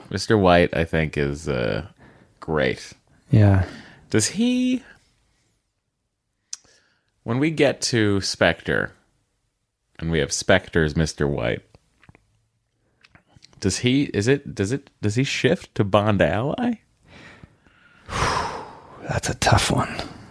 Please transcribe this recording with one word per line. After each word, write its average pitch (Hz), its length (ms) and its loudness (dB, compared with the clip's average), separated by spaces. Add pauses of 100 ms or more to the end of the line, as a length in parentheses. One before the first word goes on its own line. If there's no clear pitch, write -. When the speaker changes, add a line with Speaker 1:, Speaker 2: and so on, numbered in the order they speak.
(100)
Speaker 1:
Mister 101 260 0
White, 87 400 6
I 82 80 0
think, 80 320 -2
is, 73 320 -2
uh, 58 380 -4 (540)
great. 71 520 -4 (380)
Speaker 2:
Yeah. 98 340 6 (460)
Speaker 1:
Does 110 180 0
he, 247 540 -2 (2500)
when 117 160 -4
we 156 120 0
get 147 320 0
to 104 380 2
Spectre, 80 720 0 (1080)
and 82 120 -6
we 82 80 0
have 71 120 -2
Spectre's 80 640 0
Mister 78 320 0
White, 60 360 -4 (2000)
does 92 180 -2
he, 131 240 2 (100)
is 101 160 0
it, 139 260 -2
does 101 180 -2
it, 143 180 -8 (100)
does 104 140 -2
he 127 100 0
shift - 520 -2
to 113 80 0
Bond 104 360 2
ally? 131 540 0 (1300)
Speaker 2:
<sighs> - 20 -20 (960)
That's - 220 -4
a - 60 -6
tough - 340 2
one. - 260 -2 (340)